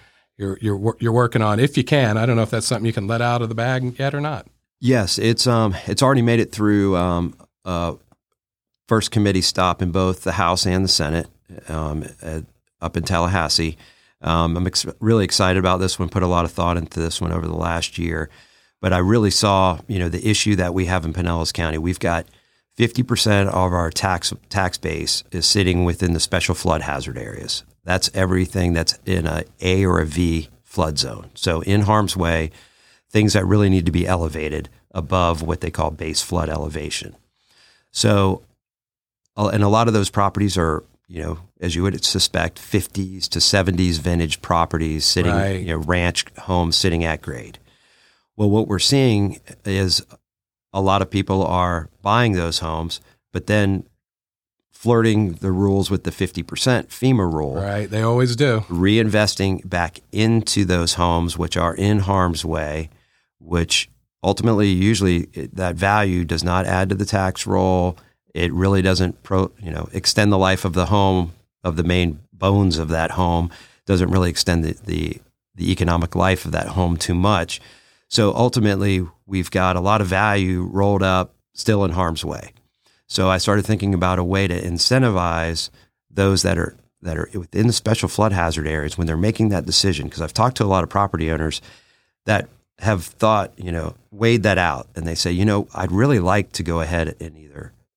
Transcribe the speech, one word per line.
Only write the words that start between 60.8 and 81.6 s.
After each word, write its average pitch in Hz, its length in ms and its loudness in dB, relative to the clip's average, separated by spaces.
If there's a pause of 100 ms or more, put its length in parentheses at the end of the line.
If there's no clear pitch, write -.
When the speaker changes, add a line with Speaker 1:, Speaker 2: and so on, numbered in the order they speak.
Speaker 2:
homes, 85 440 0
which 82 180 -4
are 85 180 0
in 101 260 2
harm's 90 440 0
way, 78 440 -4 (500)
which 82 500 -2 (360)
ultimately, 101 440 2
usually, 92 640 2
it, - 220 -12
that 90 200 -2
value 98 480 2
does 82 200 -4
not 90 200 0
add 92 240 0
to 98 60 -2
the 98 100 -2
tax 95 420 -2
roll. 92 520 2 (360)
It 82 180 -2
really 95 280 2
doesn't 92 420 0
pro-, 95 380 -2
you 92 100 -10
know, 78 220 -8
extend - 400 2
the 98 60 4
life 95 260 2
of 92 80 -2
the 87 140 0
home, 92 460 2 (300)
of 85 140 -2
the 85 80 0
main 85 360 0 (120)
bones 98 460 2
of 80 100 -4
that 80 240 0
home, 87 380 0 (340)
doesn't 92 260 2
really 90 200 2
extend 85 340 0
the, 80 80 -2 (140)
the, 80 340 -6 (340)
the 87 160 -2
economic 85 440 0
life 92 300 2
of 80 80 -6
that 82 160 -2
home 87 280 0
too - 180 -2
much. 90 460 0 (480)
So 104 260 2
ultimately, 101 720 2 (200)
we've 95 240 -4
got 92 260 2
a 87 40 -2
lot 101 200 2
of 101 60 0
value 92 640 0
rolled 98 320 2
up, 92 320 0 (180)
still 104 320 0